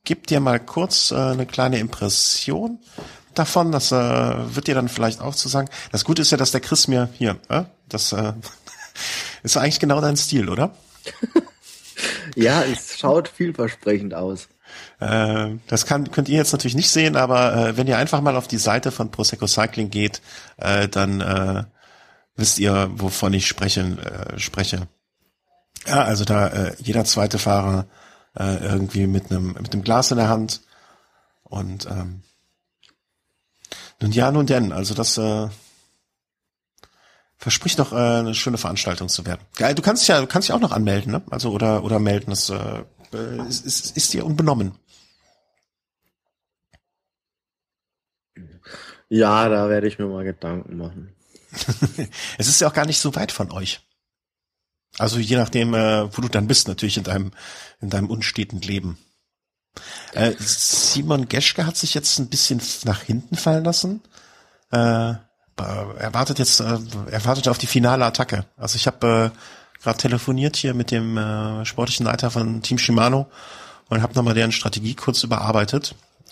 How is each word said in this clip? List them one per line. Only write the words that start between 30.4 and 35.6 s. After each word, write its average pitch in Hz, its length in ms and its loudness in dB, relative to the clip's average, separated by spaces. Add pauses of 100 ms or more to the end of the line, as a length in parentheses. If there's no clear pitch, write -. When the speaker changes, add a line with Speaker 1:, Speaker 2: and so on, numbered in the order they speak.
Speaker 1:
und, 95 420 -8
ähm, 92 380 -8 (1800)
nun 107 100 0
ja, 123 200 4
nun 147 160 2
denn, 123 240 2
also 98 240 -4
das, 113 240 0
äh, 107 280 -2 (1900)